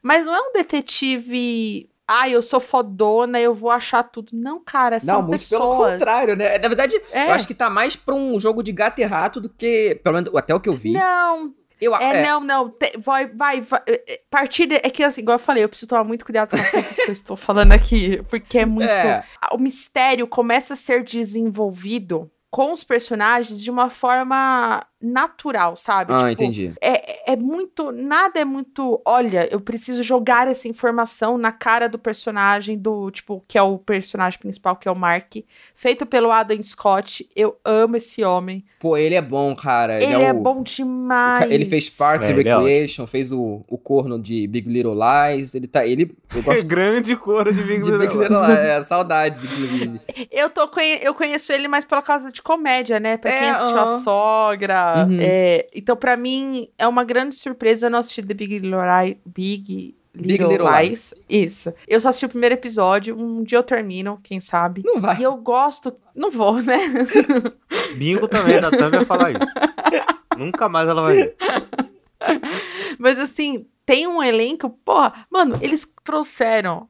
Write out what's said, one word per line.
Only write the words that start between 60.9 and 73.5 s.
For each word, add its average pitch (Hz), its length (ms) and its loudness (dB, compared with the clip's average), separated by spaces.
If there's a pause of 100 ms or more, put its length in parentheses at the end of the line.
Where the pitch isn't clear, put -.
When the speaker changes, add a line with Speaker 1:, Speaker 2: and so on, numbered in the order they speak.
Speaker 1:
Isso. 185 440 0 (140)
Eu 220 140 2
só 254 80 2
assisti 254 160 0
o 240 40 -6
primeiro 240 260 2
episódio, 214 600 0
um 226 280 -6
dia 233 160 2
eu - 40 6
termino, 202 600 -6
quem 190 180 -10
sabe. 175 420 -2
Speaker 2:
Não 440 160 0
vai. 196 200 0
Speaker 1:
E 247 40 -2
eu 254 140 0
gosto, 247 580 -2 (200)
não 330 160 -4
vou, 226 280 2
né? 247 200 2 (640)
<laughs> - 560 -6
Speaker 3:
Bingo 185 300 0
também, 180 300 2
a 180 40 4
Natan 165 280 2
vai 180 160 2
falar - 240 2
isso. 135 100 -4 (540)
<laughs> - 420 -4
Nunca 180 320 -2
mais 165 220 0
ela 160 140 0
vai 160 140 4
ver. 415 180 2 (1600)
Speaker 1:
Mas, 247 220 2
assim, 277 460 -6 (200)